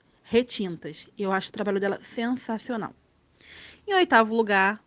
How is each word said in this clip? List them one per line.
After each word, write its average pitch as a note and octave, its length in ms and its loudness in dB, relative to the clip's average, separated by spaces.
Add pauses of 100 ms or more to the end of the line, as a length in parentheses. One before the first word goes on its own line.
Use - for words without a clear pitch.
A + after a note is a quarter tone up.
(240)
retintas. F#3 840 -2 (100)
E G#3 60 -6
eu F#3+ 100 0
acho F#3+ 160 -2
o - 40 -16
trabalho G3 280 -2
dela G3 220 -2
sensacional. A#3 920 -6 (920)
Em G4+ 80 -2
oitavo A3+ 400 4
lugar, G#3 520 2